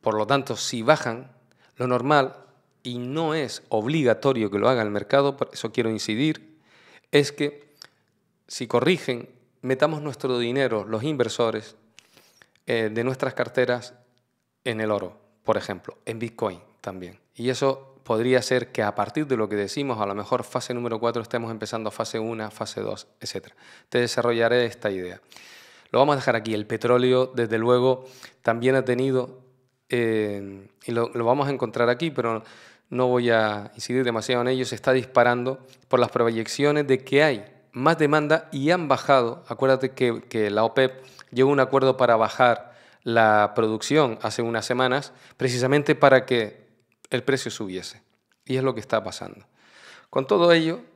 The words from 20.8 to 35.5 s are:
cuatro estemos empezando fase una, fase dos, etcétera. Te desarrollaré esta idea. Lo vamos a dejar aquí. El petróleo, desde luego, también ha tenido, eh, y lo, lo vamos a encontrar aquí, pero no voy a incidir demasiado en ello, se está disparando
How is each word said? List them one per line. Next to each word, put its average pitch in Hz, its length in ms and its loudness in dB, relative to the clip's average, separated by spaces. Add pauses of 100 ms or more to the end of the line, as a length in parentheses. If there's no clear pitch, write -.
cuatro 117 220 -2
estemos 113 300 -6
empezando 110 400 -8
fase - 260 -8
una, 110 320 -6
fase - 320 -10
dos, 104 260 -8 (120)
etcétera. - 360 -12 (340)
Te 123 100 2
desarrollaré 120 680 2
esta 107 240 -4
idea. 92 300 -8 (720)
Lo 117 80 2
vamos 143 140 4
a 139 40 0
dejar 127 180 0
aquí. 110 180 -2
El 107 120 -4
petróleo, 127 680 2
desde 113 220 -2
luego, 123 480 2 (360)
también 117 340 2
ha 131 100 0
tenido, 127 560 -2 (480)
eh, 104 800 -4 (160)
y 123 60 -8
lo, 117 180 -2
lo 117 160 -4
vamos 135 220 2
a 143 40 -4
encontrar 120 380 -2
aquí, 139 220 -2
pero 117 320 -4 (460)
no 127 180 0
voy 123 240 2
a 107 420 0
incidir 123 320 -2
demasiado 120 380 -2
en 123 60 0
ello, 127 160 -2
se 120 100 -8
está 131 180 0
disparando 123 720 2 (240)